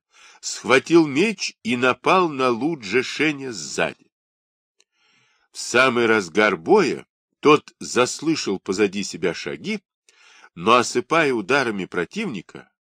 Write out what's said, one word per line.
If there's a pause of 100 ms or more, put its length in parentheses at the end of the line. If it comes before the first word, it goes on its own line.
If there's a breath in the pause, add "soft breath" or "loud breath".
(400 soft breath)
схватил
меч
и
напал
на
Лу
Чжишеня
сзади. (1400)
В
самый
разгар
боя (340)
тот
заслышал
позади
себя
шаги, (720 soft breath)
но,
осыпая
ударами
противника, (140)